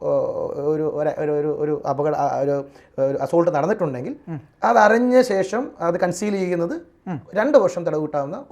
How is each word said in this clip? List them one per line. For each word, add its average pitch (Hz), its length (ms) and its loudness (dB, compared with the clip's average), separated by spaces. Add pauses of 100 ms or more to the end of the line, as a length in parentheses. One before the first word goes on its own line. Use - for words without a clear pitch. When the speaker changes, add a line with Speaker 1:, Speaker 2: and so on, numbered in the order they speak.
Speaker 1:
ഏഹ്, - 60 -2 (520)
ഒരു, 151 340 0
ഒരു, 151 280 -2
ഒരു, 151 80 0
ഒരു, 147 280 0
ഒരു 151 300 -2
അപകട-, 147 260 0
ആ, 131 240 0
ഒരു, 139 260 0 (340)
ഒരു 135 180 0
അസോൾട്ട് 170 380 2
നടന്നിട്ടുണ്ടെങ്കിൽ 156 600 -2 (120)
Speaker 2:
ഉം. 160 140 -8 (220)
Speaker 1:
അതറിഞ്ഞ 233 580 6
ശേഷം 208 580 -2
അത് 170 200 0
കൺസീൽ 185 340 -2
ചെയ്യുന്നത് 180 720 -4
Speaker 2:
ഉം. 170 120 -6 (140)
Speaker 1:
രണ്ട് 262 240 4
വർഷം 180 280 0
തടവ് 156 160 -2
കിട്ടാവുന്ന 151 500 -6